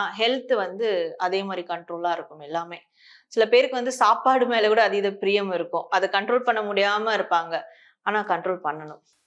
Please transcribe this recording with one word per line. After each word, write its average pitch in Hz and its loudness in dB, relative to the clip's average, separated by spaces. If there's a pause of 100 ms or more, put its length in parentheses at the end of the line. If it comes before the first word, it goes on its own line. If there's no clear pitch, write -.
(200)
ஹெல்த் 254 0
வந்து 185 -2
அதே 185 -2
மாதிரி 185 -8
கண்ட்ரோலா 170 -6
இருக்கும் 156 -8
எல்லாமே. 165 -8 (460)
சில 220 2
பேருக்கு 254 4
வந்து 247 -2
சாப்பாடு 247 4
மேல 226 2
கூட 214 6
அதீத 202 0
பிரியம் 196 0
இருக்கும், 170 -4
அதை 190 2
கண்ட்ரோல் 208 0
பண்ண 226 0
முடியாம 202 0
இருப்பாங்க, 175 -2 (400)
ஆனா 202 -2
கண்ட்ரோல் 180 -2
பண்ணணும். 151 -8 (260)